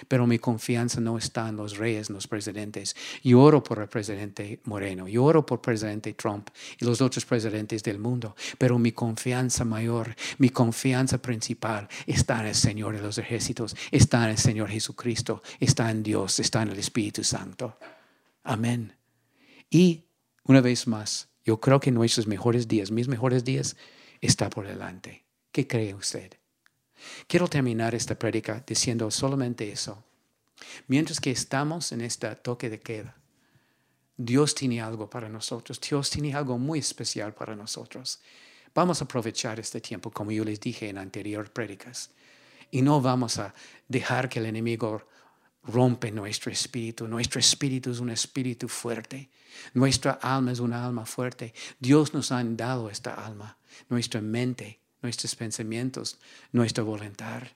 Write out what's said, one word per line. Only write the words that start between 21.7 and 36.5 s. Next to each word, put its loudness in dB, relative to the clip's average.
que 4
nuestros 2
mejores 0
días, 0
mis 0
mejores 2
días, -2
está 2
por -8
delante. -12
¿Qué -2
cree -2
usted? -10
Quiero 2
terminar 0
esta -4
prédica -2
diciendo 0
solamente -2
eso. -10
Mientras 0
que -2
estamos -2
en -4
este -6
toque -6
de -10
queda, -10
Dios 2
tiene -2
algo -8
para -10
nosotros. -10
Dios -2
tiene -4
algo -2